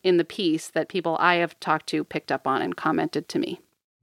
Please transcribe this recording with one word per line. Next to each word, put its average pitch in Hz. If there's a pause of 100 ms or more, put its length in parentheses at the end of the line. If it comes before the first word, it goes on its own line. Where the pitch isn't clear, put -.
in 180
the 165
piece 160
that -
people 165
I 175
have 170
talked 156
to 151
picked -
up 135
on 135
and 175
commented 160
to -
me. - (420)